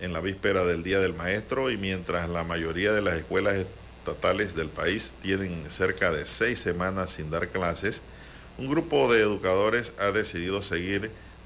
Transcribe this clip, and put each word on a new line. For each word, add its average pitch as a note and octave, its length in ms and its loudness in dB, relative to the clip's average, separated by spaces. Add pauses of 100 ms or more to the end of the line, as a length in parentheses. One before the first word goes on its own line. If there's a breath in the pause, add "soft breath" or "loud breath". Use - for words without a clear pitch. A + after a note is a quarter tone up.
en F2+ 100 -4
la E2 80 -2
víspera F#2+ 460 2
del E2+ 180 2
Día F#2+ 160 2
del F#2 140 2
Maestro G#2 560 -2
y A2+ 80 -2
mientras F2 500 -2
la E2+ 160 -2
mayoría E2+ 480 0
de G#2 120 4
las F#2 100 2
escuelas F#2+ 420 2 (440)
estatales F#2 560 0
del D#2+ 140 -2
país E2+ 520 -2
tienen F2 480 -2
cerca F#2 420 2
de D2 140 -2
seis A#2 340 0
semanas F2+ 520 0
sin D#2 180 -6
dar E2+ 200 -2
clases, F#2 520 0 (560 loud breath)
un C3 100 -6
grupo C#3+ 460 4
de A2+ 80 8
educadores G#2 800 4
ha G2+ 120 4
decidido G2 500 0
seguir G2 500 -2 (340 loud breath)